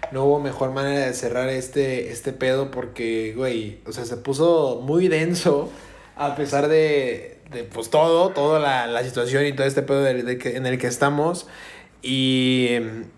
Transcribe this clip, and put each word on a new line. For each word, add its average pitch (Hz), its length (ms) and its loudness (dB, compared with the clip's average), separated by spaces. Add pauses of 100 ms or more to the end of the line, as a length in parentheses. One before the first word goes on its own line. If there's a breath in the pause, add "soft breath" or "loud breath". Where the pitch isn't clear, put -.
(120)
no 135 120 -2
hubo 143 160 4
mejor 135 320 -2
manera 139 340 0
de 127 80 -2
cerrar 123 360 -2
este, 131 600 -2
este 123 200 -8
pedo 131 400 0
porque, 113 640 -4
güey, 117 500 -4
o 107 60 -12
sea, 117 140 -8
se 117 120 -8
puso 143 640 2
muy 165 280 2
denso 160 600 2 (460 loud breath)
a 143 200 -4
pesar 143 340 0
de, 147 720 2 (100)
de, 120 140 -10
pues, 110 240 -8
todo, 165 400 6
toda 156 300 2
la, 131 280 0
la 117 160 -2
situación 127 420 0
y 143 80 -2
todo 135 140 0
este 139 140 0
pedo 139 220 2
de, 127 200 2
de 123 140 -4
que, 123 180 -4
en 131 100 -4
el 127 120 -2
que 123 100 -2
estamos. 147 600 0 (540 loud breath)
Y... 127 760 2 (400)